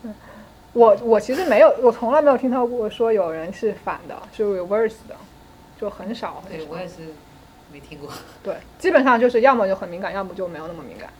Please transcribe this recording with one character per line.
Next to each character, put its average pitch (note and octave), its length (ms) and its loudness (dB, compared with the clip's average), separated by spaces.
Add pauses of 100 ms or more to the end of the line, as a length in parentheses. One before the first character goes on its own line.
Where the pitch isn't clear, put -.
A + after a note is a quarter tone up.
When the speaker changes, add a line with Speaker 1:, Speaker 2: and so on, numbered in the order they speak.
Speaker 1:
嗯， G#3+ 100 -12 (600)
我， A3 300 6
我 A3+ 160 4
其 B3 140 -4
实 F4 120 -2
没 C4+ 140 4
有， D4+ 220 10
我 A#3+ 100 6
从 A3+ 200 -4
来 D4+ 100 4
没 D4 80 4
有 B3+ 80 4
听 B3+ 120 -2
到 B3 160 0
过 A#3 240 -4
说 A3+ 220 0
有 F#3 200 0
人 D#3+ 200 -8
是 G3+ 220 -4 (100)
反 F3+ 240 -8
的， - 80 -14 (160)
是 A3 120 -6
reverse G3+ 520 -2 (120)
的， - 80 -18 (640)
就 G#3 100 -8
很 G3 240 -12
少， E3 360 -10
很 E3 100 -12
少。 D#3 60 -10
Speaker 2:
对， - 40 -18
我 E3 80 -12
也 F3+ 100 -10
是 - 80 -16 (760)
没 C#3+ 80 -20
听 C#3 200 -20
过。 C#3+ 100 -16 (340)
Speaker 1:
对， G3 120 -6 (240)
基 F4 120 0
本 C4+ 120 6
上 B3 160 4
就 B3 100 4
是 A#3+ 120 2
要 C4+ 140 6
么 G#3 120 2
就 F#3+ 80 0
很 F#3+ 140 -12
敏 E3+ 100 -12
感， F3+ 140 -8
要 G3 100 -6
么 F3+ 100 -12
就 F#3 140 -8
没 D#3+ 120 -12
有 D#3+ 80 -12
那 F3 60 -12
么 D#3+ 100 -16
敏 A#2 140 -18
感。 F2+ 120 -16 (100)